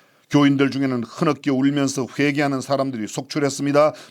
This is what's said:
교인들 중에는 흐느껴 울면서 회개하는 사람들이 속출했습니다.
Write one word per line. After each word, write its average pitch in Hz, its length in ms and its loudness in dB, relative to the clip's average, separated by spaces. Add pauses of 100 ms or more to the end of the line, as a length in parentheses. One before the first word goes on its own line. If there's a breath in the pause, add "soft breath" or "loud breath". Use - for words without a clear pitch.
(280 soft breath)
교인들 143 420 4
중에는 127 340 -2
흐느껴 147 500 -2
울면서 139 520 0 (120)
회개하는 139 420 0
사람들이 131 480 -4
속출했습니다. 143 880 0 (160 loud breath)